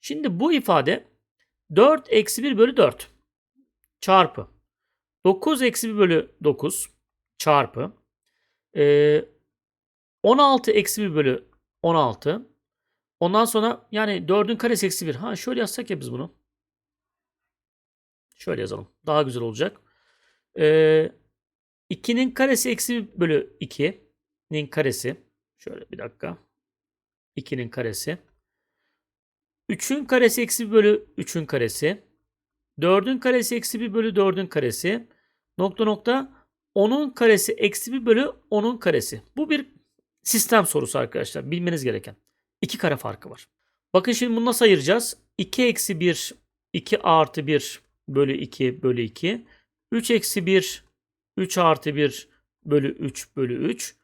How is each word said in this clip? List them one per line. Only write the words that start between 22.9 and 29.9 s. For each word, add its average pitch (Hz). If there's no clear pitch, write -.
bir 220
bölü 156
ikinin -
karesi. 135
Şöyle -
bir -
dakika. 170
İkinin 127
karesi. 120
Üçün 262